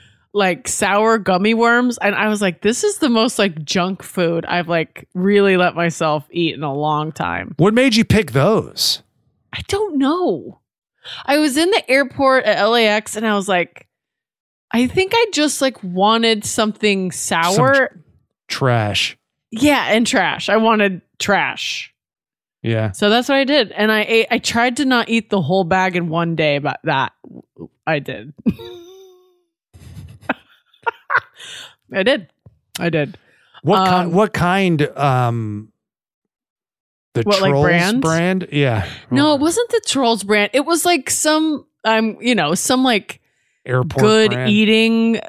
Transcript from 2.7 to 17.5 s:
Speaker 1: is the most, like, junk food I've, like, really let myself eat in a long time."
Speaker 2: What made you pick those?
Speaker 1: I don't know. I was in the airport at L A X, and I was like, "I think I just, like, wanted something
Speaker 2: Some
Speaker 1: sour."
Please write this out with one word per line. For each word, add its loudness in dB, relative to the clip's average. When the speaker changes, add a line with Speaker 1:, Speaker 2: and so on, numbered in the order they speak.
Speaker 1:
is 0
the 0
most, 2
like, 0
junk -2
food -2
I've, -4
like, -4
really 4
let 2
myself -2
eat -2
in -10
a -4
long -4
time." -6
Speaker 2:
What 2
made 2
you 4
pick 0
those? 0
Speaker 1:
I -10
don't -2
know. -2
I 2
was 0
in 2
the 0
airport 2
at 2
L 2
A 4
X, -2
and -4
I 0
was -4
like, -4
"I 2
think -2
I 2
just, -2
like, -2
wanted 0
something -2
Speaker 2:
Some -4
Speaker 1:
sour." 2